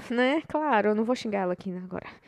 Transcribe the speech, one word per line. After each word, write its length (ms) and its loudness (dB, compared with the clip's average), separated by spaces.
né? 320 2
Claro, 400 4
eu 60 4
não 100 2
vou 100 0
xingar 240 -4
ela 140 0
aqui 240 -6
agora. 300 -10